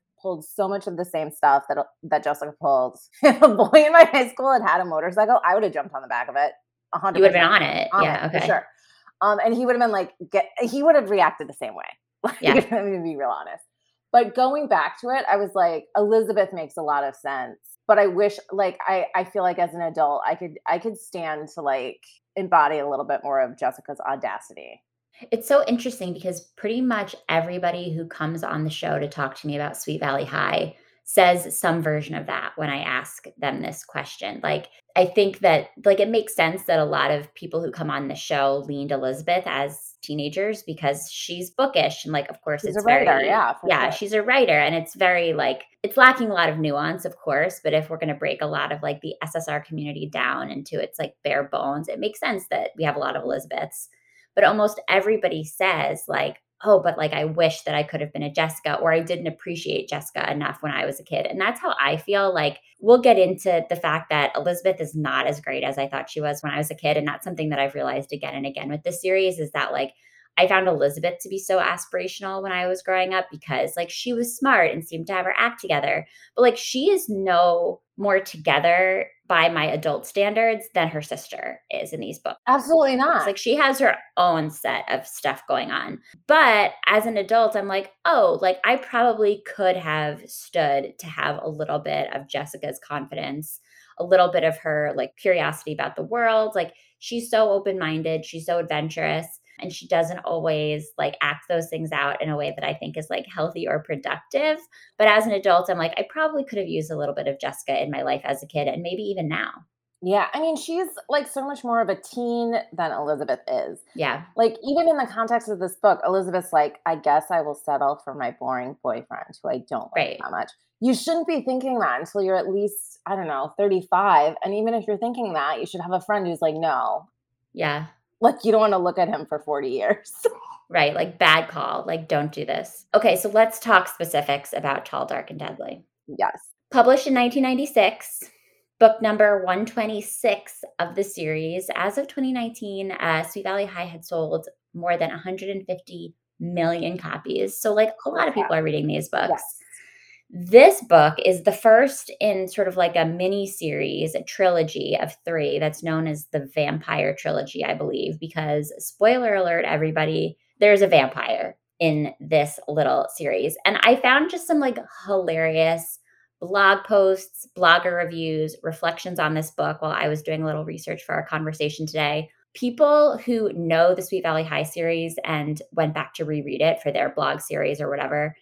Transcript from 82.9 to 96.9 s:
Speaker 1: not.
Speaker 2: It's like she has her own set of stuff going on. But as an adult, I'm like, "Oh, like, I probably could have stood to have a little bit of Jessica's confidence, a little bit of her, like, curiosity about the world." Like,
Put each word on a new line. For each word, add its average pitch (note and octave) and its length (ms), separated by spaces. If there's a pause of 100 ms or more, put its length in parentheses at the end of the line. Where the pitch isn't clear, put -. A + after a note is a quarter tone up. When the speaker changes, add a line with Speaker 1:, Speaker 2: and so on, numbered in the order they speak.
Speaker 1:
not. C#4+ 220
Speaker 2:
It's - 100
like G3 100
she B3 180
has C#4+ 220
her C4 180 (220)
own E3 320
set - 400
of - 160
stuff - 420
going C3 220
on. - 320 (240)
But B3+ 460 (160)
as G#3+ 180
an A3+ 120
adult, A3 380
I'm G3+ 120
like, G3 240 (120)
"Oh, G#3 380
like, F#3 240
I B3 120
probably G#3+ 680
could F#3 320
have D3+ 500
stood C#3+ 720
to - 80
have D3+ 380
a D#3+ 60
little D3+ 300
bit D3 320
of C#3+ 160
Jessica's D3 520
confidence, D3 800 (400)
a F3 40
little F3+ 280
bit E3+ 120
of D#3+ 140
her, D3+ 380
like, B2+ 220
curiosity D#3 560
about D3+ 220
the - 80
world." A3 520
Like, F3 180 (240)